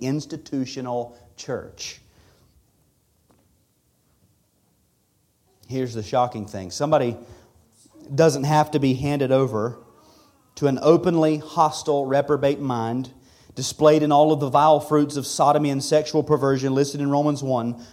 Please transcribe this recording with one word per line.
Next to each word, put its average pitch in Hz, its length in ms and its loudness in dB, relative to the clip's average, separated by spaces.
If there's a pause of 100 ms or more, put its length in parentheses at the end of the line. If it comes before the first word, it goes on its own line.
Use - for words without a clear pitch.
institutional 131 1160 -8 (200)
church. - 640 -12 (3750)
Here's 127 260 -6
the 110 100 -6
shocking 123 420 -2
thing. 95 240 -12
Somebody 139 480 0 (960)
doesn't 143 300 2
have 151 280 2
to 151 80 0
be 131 140 2
handed 131 380 -2
over 120 460 0 (800)
to 143 120 0
an 131 140 0
openly 160 560 4
hostile, 151 680 -2
reprobate 139 540 0
mind 123 520 -4 (440)
displayed 151 480 4
in 151 80 2
all 151 200 6
of 151 80 0
the 139 100 -2
vile 147 300 4
fruits 147 360 0
of 135 100 -6
sodomy 147 460 2
and 135 120 -4
sexual 151 380 0
perversion 135 540 0
listed 143 260 0
in 139 80 -2
Romans 143 320 0
one 120 520 -4